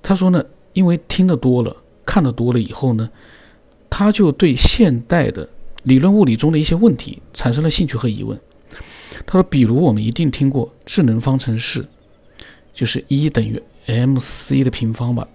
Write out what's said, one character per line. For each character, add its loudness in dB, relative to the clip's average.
他 0
说 2
呢， 2
因 2
为 2
听 0
得 2
多 0
了， -4
看 2
得 0
多 -2
了 0
以 -4
后 -2
呢， -4
他 2
就 4
对 2
现 4
代 0
的 -12
理 4
论 4
物 6
理 2
中 0
的 0
一 0
些 2
问 4
题 -14
产 -2
生 -2
了 2
兴 0
趣 -8
和 -2
疑 -6
问。 -8
他 -8
说， 4
比 0
如 2
我 2
们 -2
一 -2
定 -2
听 0
过 -4
智 -2
能 2
方 0
程 -4
式， -6
就 -4
是 -4
一 0
等 -2
于 -6
M 0
C -4
的 0
平 -4
方 -4
吧 -6